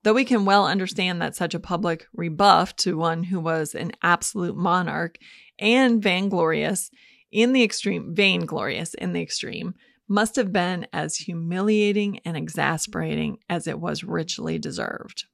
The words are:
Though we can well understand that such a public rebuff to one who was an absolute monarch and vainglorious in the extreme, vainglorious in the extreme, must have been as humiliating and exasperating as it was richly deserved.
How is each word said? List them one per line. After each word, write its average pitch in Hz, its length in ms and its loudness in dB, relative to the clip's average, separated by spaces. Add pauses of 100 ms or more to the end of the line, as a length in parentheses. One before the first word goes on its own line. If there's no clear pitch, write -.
Though 214 100 4
we 254 120 4
can 220 200 4
well 196 220 6
understand 185 540 -2
that 160 140 -4
such 170 180 -2
a 170 60 -6
public 170 540 -2
rebuff 170 640 6
to 170 200 0
one 165 260 0
who 180 160 -2
was 160 340 -2
an - 280 -6
absolute 175 540 -2
monarch 170 640 -2 (400)
and 233 460 4
vainglorious 175 880 0 (400)
in 233 220 4
the 254 100 6
extreme, 190 500 -2
vainglorious 165 800 0
in 180 200 -6
the 170 80 -4
extreme, - 540 -8 (340)
must 208 260 0
have 202 160 0
been 180 400 -2
as 156 240 -6
humiliating 202 1080 0
and 170 100 -4
exasperating 156 1040 -2 (100)
as 170 160 -2
it 156 140 -6
was 165 240 -6
richly 165 560 -4
deserved. - 760 -8